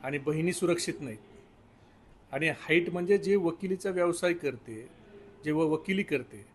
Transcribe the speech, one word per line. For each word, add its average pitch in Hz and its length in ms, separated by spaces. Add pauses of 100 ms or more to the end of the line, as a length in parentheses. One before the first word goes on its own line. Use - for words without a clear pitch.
आणि 139 140
बहिणी 156 360
सुरक्षित 170 460
नाहीत, 120 180 (1120)
आणि 151 180
हाईट 170 400
म्हणजे 180 280
जे 185 180
वकिलीचा 185 540
व्यवसाय 175 440
करते, 123 560 (560)
जे 151 60
व-, 156 160
वकिली 185 360
करते 123 520